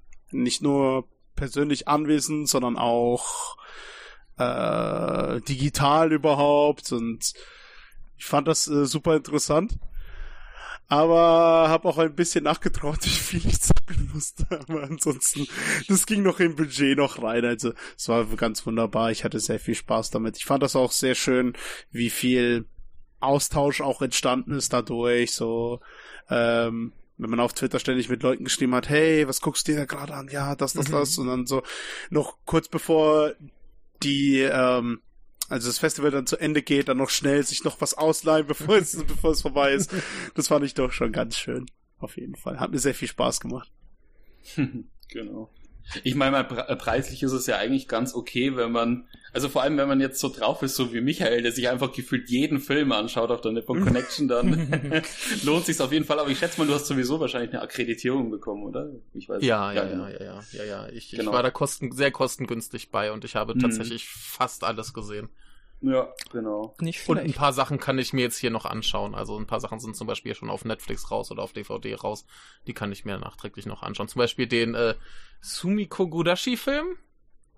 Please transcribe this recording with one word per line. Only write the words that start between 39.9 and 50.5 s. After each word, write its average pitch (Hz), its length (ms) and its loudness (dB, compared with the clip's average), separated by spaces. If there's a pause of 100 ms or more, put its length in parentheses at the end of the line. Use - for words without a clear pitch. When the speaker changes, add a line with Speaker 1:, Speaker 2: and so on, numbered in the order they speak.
Speaker 1:
Das 147 140 -2
fand 143 160 4
ich 135 80 -4
doch 131 180 0
schon - 220 -2
ganz 117 240 -4
schön. 127 300 -6 (320)
Auf - 180 -12
jeden 120 180 -12
Fall. - 240 -10
Hat - 120 -4
mir 135 80 -2
sehr 131 160 0
viel - 120 -8
Spaß 123 320 0
gemacht. 120 320 -10 (840)
Speaker 3:
<laughs> - 40 -6 (500)
Genau. 110 400 -12 (560)
Ich 127 100 0
meine, 135 160 2
mal 135 140 2
pre-, 120 240 -8
äh, 127 80 0
preislich 131 460 -2
ist 131 100 0
es 127 120 -2
ja 113 120 2
eigentlich 131 320 0
ganz 123 260 -2
okay, 127 400 -2
wenn 117 160 0
man, 117 340 0 (280)
also 127 160 -2
vor 135 140 0
allem, 147 140 2
wenn 139 120 2
man 135 100 4
jetzt 135 200 0
so 135 100 -2
drauf 123 340 0